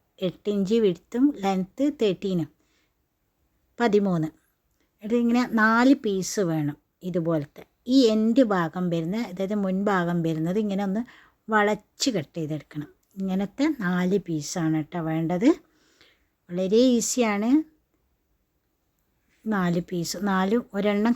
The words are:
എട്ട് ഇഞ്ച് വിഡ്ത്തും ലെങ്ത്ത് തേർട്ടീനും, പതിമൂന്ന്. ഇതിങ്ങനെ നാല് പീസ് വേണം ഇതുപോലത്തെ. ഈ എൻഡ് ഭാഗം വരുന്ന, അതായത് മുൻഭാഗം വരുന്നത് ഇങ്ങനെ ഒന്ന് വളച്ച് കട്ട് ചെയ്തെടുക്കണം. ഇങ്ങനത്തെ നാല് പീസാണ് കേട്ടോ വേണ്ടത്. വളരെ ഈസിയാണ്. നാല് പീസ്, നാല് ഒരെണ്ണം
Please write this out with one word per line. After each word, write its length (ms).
എട്ട് 260
ഇഞ്ച് 300
വിഡ്ത്തും 420
ലെങ്ത്ത് 420
തേർട്ടീനും, 480
പതിമൂന്ന്. 500
ഇതിങ്ങനെ 400
നാല് 340
പീസ് 360
വേണം 260
ഇതുപോലത്തെ. 540
ഈ 40
എൻഡ് 320
ഭാഗം 380
വരുന്ന, 240
അതായത് 320
മുൻഭാഗം 520
വരുന്നത് 380
ഇങ്ങനെ 240
ഒന്ന് 140
വളച്ച് 720
കട്ട് 220
ചെയ്തെടുക്കണം. 500
ഇങ്ങനത്തെ 460
നാല് 420
പീസാണ് 540
കേട്ടോ 200
വേണ്ടത്. 380
വളരെ 340
ഈസിയാണ്. 520
നാല് 340
പീസ്, 300
നാല് 280
ഒരെണ്ണം 400